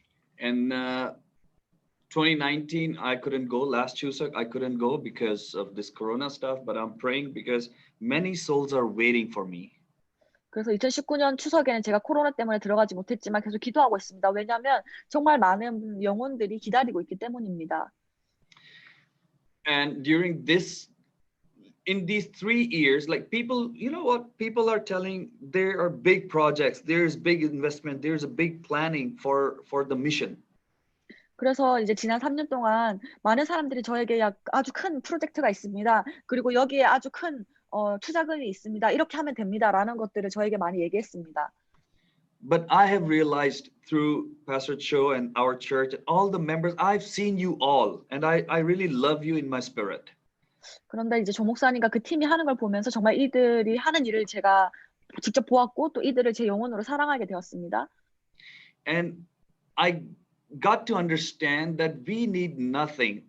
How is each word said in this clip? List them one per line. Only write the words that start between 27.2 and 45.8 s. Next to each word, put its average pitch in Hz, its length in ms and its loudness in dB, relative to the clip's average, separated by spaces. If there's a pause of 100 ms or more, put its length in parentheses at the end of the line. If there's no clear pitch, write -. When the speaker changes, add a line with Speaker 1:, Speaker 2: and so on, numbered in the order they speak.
Speaker 1:
big 170 220 2
investment, 147 580 -4
there's 151 220 -2
a 135 60 -6
big 165 340 -2
planning 147 560 -2
for, 139 480 0
for 139 160 -2
the 135 140 -2
mission. 139 400 -2 (1000)
Speaker 2:
그래서 254 460 2
이제 214 140 0
지난 226 260 -2
삼 285 140 -2
년 302 120 -4
동안 226 540 0 (220)
많은 233 200 4
사람들이 294 400 -2
저에게 233 360 0
약-, 208 200 0 (140)
아주 262 200 2
큰 320 280 -4
프로젝트가 311 480 -2
있습니다. 208 560 0 (220)
그리고 247 260 0
여기에 269 320 4
아주 254 260 4
큰, 294 320 -8 (280)
어, 208 260 -2
투자금이 311 500 -4
있습니다. 214 440 -2
이렇게 302 260 0
하면 294 160 -4
됩니다라는 214 640 0
것들을 208 320 -6
저에게 208 260 -2
많이 185 260 -4
얘기했습니다. 170 680 -6 (960)
Speaker 1:
But 165 220 2
I 185 160 8
have 190 220 2
realized 147 640 2 (200)
through 151 400 0 (160)
Pastor 135 320 -4
Cho 143 340 2
and 123 240 -2
our 123 220 2
church - 360 -2